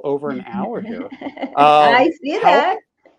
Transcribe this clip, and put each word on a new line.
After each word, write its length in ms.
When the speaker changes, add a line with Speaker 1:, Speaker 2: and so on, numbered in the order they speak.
Speaker 1:
over 240
an 180
hour 340
here. 300
Speaker 2:
<laughs> 460
I 480
Speaker 1:
Um, 60
Speaker 2:
see 80
Speaker 1:
how 360